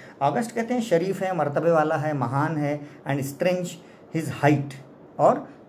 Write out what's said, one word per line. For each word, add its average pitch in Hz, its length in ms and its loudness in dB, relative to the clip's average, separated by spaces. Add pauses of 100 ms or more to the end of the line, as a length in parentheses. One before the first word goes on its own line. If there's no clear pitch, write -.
(220)
ऑगस्ट 214 300 0
कहते 233 220 -2
हैं 247 60 0
शरीफ 185 400 0
है, 190 160 -2
मर्तबे 156 340 2
वाला 156 260 4
है, 151 160 -2
महान 139 440 0
है, 147 240 -2 (300)
and 139 120 -2
strange 175 460 -2 (480)
his 160 100 -2 (180)
height, 143 300 2 (440)
और 196 300 2 (200)